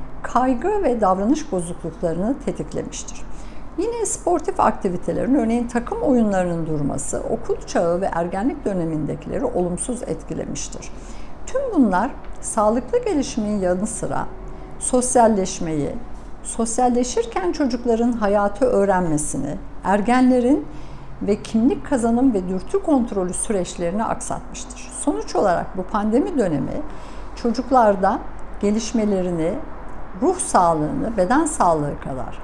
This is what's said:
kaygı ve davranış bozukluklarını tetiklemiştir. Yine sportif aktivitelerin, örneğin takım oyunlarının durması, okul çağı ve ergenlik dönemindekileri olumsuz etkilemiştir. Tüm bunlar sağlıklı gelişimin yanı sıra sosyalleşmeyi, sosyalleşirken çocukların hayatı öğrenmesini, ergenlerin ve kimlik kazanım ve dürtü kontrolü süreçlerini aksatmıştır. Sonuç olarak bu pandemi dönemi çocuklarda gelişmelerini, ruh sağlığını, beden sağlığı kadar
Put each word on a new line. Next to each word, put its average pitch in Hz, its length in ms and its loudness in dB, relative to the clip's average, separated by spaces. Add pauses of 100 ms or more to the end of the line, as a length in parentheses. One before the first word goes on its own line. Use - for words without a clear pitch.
(240)
kaygı 262 600 2
ve 240 180 0
davranış 202 500 2
bozukluklarını 175 840 -2 (100)
tetiklemiştir. - 760 -6 (560)
Yine 453 280 -2
sportif - 540 -2
aktivitelerin, 196 760 0
örneğin 233 320 2
takım 240 340 -4
oyunlarının 185 680 2
durması, - 600 -2
okul - 260 -2 (120)
çağı 180 340 2
ve 190 120 0
ergenlik 190 520 -2
dönemindekileri 170 800 -2
olumsuz 180 580 -2
etkilemiştir. - 880 -6 (600)
Tüm 523 100 0 (120)
bunlar 220 380 4 (300)
sağlıklı 233 640 0
gelişimin 220 540 0
yanı 185 280 0
sıra - 380 -4 (540)
sosyalleşmeyi, 190 1160 2 (480)
sosyalleşirken 254 1080 0
çocukların 240 600 2
hayatı 202 540 2
öğrenmesini, 180 920 2 (260)
ergenlerin 247 840 4 (540)
ve 202 200 0
kimlik 247 480 2
kazanım 233 440 4
ve 185 160 0
dürtü 190 340 -2
kontrolü 208 500 2
süreçlerini 180 680 -2
aksatmıştır. - 960 -6
Sonuç 427 360 -2
olarak - 420 2
bu 185 60 -2
pandemi 240 540 0
dönemi 180 440 0 (540)
çocuklarda 233 840 4 (400)
gelişmelerini, 202 960 0 (680)
ruh 359 180 4
sağlığını, 170 800 2
beden 247 280 4
sağlığı 165 580 2
kadar - 400 -6